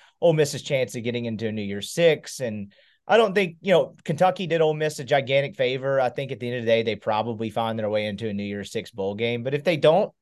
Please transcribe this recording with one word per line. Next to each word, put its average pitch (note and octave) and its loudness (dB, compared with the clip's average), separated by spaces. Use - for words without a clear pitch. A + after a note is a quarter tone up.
Ole E3+ 4
Miss's D3 0
chance C3 -2
of A2+ -6
getting A#2+ -4
into A2+ -6
a G#2+ -4
New G#2+ -6
Year's G2+ -8
Six. - 0
And G#2 -8
I G#3 6
don't G#3+ 4
think, F3+ 0
you F#3+ 0
know, D3 4
Kentucky F3+ 0
did D#3+ 2
Ole D#3 4
Miss D3+ -4
a C#3+ -8
gigantic C3+ 2
favor. C3+ 0
I B2+ 2
think C3 -8
at A2 -10
the B2 -6
end B2 -4
of A#2+ -6
the A2+ 2
day, A2+ 6
they A2 -2
probably A2 -2
find A2+ -2
their G#2+ -2
way G#2+ 0
into G#2+ -6
a G#2 -6
New G2+ -4
Year's G2+ -8
Six G#2 -6
bowl G2+ -4
game. A#2 -2
But C3+ -4
if D3 -2
they E3+ 2
don't D#3 4